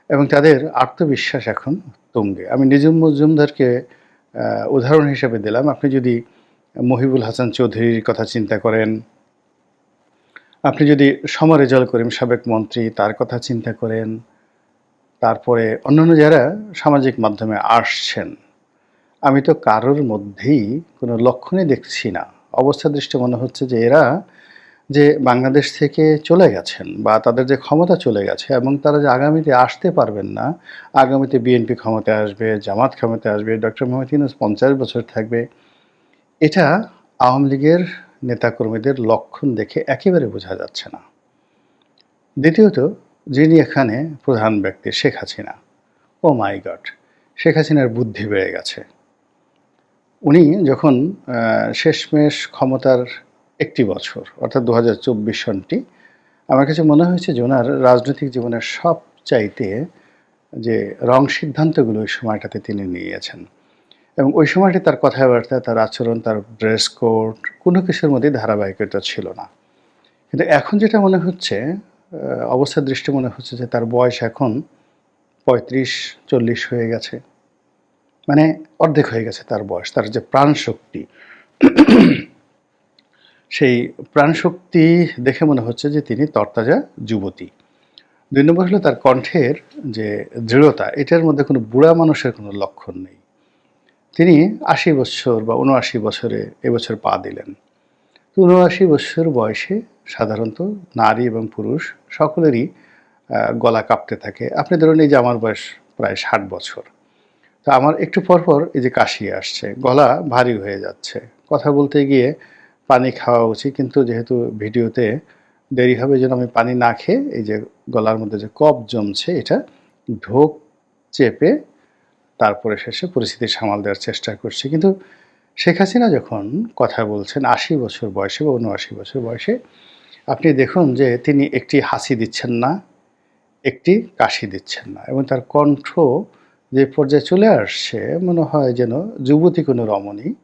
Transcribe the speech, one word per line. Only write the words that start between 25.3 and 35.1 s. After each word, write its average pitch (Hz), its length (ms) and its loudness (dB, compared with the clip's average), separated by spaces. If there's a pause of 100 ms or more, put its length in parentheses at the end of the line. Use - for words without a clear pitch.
বাংলাদেশ 131 360 2 (120)
থেকে 151 260 0 (240)
চলে 175 260 6
গেছেন 92 320 -10 (180)
বা 107 140 4
তাদের 117 320 0
যে 135 140 2
ক্ষমতা 175 300 2 (100)
চলে 104 240 0
গেছে - 200 -6 (120)
এবং 131 120 0 (100)
তারা 147 220 2
যে 143 120 2
আগামীতে 151 340 0 (140)
আসতে - 240 -2 (100)
পারবেন 104 300 -2 (100)
না, 113 80 -4 (560)
আগামীতে 135 420 2
বিএনপি 123 300 2
ক্ষমতায় 110 500 -2
আসবে, 104 220 -6 (200)
জামাত 113 320 0
ক্ষমতায় 113 380 -2
আসবে, 107 160 -4 (120)
ডক্টর 110 220 -4
মোহাম্মদ 127 260 -6
ইউনূস 143 300 0
পঞ্চাশ 123 300 2 (100)
বছর 120 200 -6 (120)